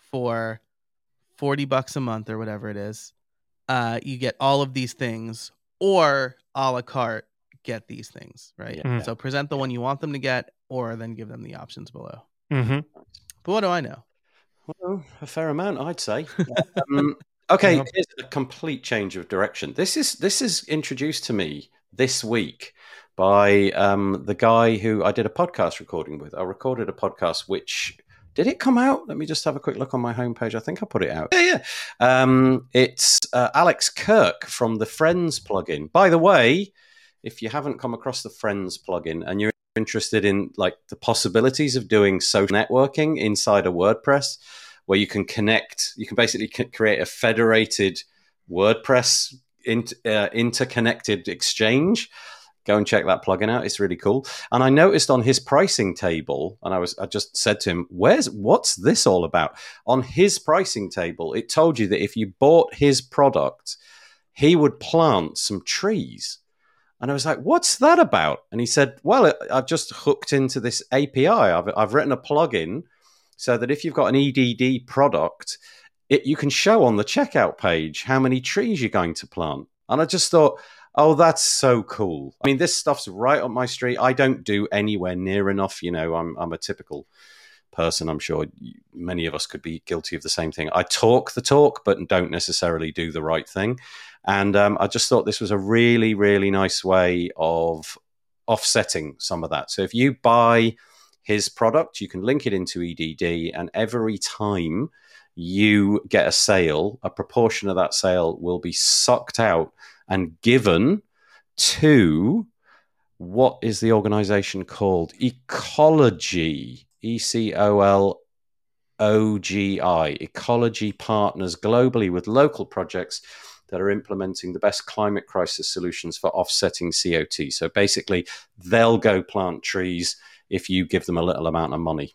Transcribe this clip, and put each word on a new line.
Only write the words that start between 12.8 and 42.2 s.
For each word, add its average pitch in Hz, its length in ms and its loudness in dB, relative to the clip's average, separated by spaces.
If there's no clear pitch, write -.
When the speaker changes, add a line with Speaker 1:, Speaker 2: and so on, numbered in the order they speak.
Speaker 1:
But 180 100 -4
what 214 100 0
do 190 60 0
I 175 120 -2
know? - 240 -14
Speaker 2:
Well, 180 260 -8
a 147 60 -14
fair 160 220 -6
amount, 160 320 -4
I'd 165 200 -8
say. 127 320 -6
Speaker 1:
<laughs> - 40 -12
Speaker 2:
Um, 143 200 0
okay, 190 260 6
Speaker 3:
Yeah. 139 160 0
Speaker 2:
here's 185 140 -2
a 127 60 -16
complete 139 600 -8
change 98 320 -4
of 85 120 -12
direction. - 460 -4
This 185 220 -2
is, - 180 -2
this - 280 -2
is 214 260 -4
introduced 151 560 -6
to - 80 -6
me 76 380 -6
this - 320 -2
week 110 480 -6
by, 101 560 6
um, 98 540 0
the 101 80 -2
guy 113 420 4
who 107 280 -2
I 101 80 2
did 110 140 -2
a - 40 -4
podcast 165 500 -4
recording 76 380 -10
with. 73 160 -16
I - 80 -8
recorded 113 460 -6
a - 40 -10
podcast - 560 -4
which, - 500 -6
did 180 120 0
it 320 120 -2
come 254 180 2
out? 262 320 0
Let - 80 -8
me 156 80 -6
just 151 220 -6
have 139 100 -2
a 139 40 -10
quick 131 160 -6
look 127 180 -6
on 127 80 -2
my 120 100 -4
homepage. 117 420 -6
I 110 60 -4
think 180 220 -8
I 202 40 -8
put 98 160 -2
it 73 80 -2
out. 78 220 -6
Yeah, 359 300 2
yeah. 127 220 6
Um, 131 520 4
it's, - 460 4
uh, 123 220 2
Alex 160 340 2
Kirk 190 580 2
from 113 300 -2
the 107 80 -2
Friends 165 560 0
plugin. 80 500 -6
By 185 200 6
the 165 80 6
way, 185 540 4
if - 180 -14
you 110 80 -8
haven't 139 300 -6
come 117 160 -8
across 120 280 -8
the 113 80 -12
Friends 101 460 -6
plugin 82 500 -8
and 98 140 -4
you're 107 120 0
interested 110 500 -2
in, 98 320 0
like, 92 180 -2
the - 60 -14
possibilities 123 800 0
of 110 120 -6
doing 101 320 4